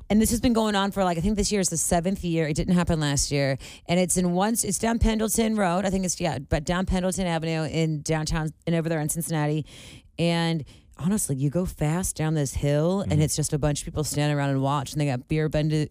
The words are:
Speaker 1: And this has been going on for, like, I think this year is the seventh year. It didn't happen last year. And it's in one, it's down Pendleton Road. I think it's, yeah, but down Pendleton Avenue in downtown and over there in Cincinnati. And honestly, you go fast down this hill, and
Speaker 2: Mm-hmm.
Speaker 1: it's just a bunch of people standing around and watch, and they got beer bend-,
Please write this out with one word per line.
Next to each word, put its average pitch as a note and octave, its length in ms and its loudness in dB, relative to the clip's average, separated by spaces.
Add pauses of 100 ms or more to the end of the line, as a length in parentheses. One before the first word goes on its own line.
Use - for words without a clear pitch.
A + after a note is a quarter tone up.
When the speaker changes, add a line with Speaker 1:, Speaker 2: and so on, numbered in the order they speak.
Speaker 1:
And G#3+ 120 4
this A3 100 4
has A#3 100 0
been B3+ 120 2
going A3 220 2
on G3 160 0
for, F#3+ 140 0
like, F3 140 0
I - 20 -2
think G3+ 160 0
this - 160 0
year G#3 80 2
is F3+ 80 0
the E3 80 -4
seventh F3+ 480 0
year. E3 240 0
It D#3 80 -2
didn't F3 180 2
happen E3+ 260 2
last C#3+ 320 0
year. C#3 260 0 (280)
And F3 140 2
it's F3 160 0
in F3+ 160 2
one, G3 200 2
it's G#3 260 -2
down A3+ 200 0
Pendleton A3 580 2
Road. F#3 280 2
I F#3+ 60 0
think F#3+ 140 0
it's, E3+ 160 -4
yeah, D3+ 180 -2
but D3+ 260 -2
down F3+ 220 0
Pendleton F#3 400 0
Avenue D#3+ 380 0
in D#3 380 0
downtown D#3 480 -2 (160)
and E3 100 2
over D#3+ 120 0
there E3 120 0
in D3+ 80 0
Cincinnati. D#3 560 0 (540)
And E3 460 0 (340)
honestly, F3+ 380 0
you C#3 120 0
go E3+ 160 0
fast E3+ 520 -2
down D#3 180 0
this D3 180 0
hill, D#3 480 2
and - 120 -4
Speaker 2:
Mm-hmm. D3+ 100 4
Speaker 1:
it's D3+ 140 0
just D3+ 180 -2
a D3 40 0
bunch D3 220 0
of - 60 -10
people D#3+ 180 -4
standing D3 320 0
around C#3 140 0
and C3+ 100 0
watch, C3+ 320 -2
and D3+ 80 -2
they D3 60 2
got B2+ 220 -2
beer D#3 200 0
bend-, D#3 420 0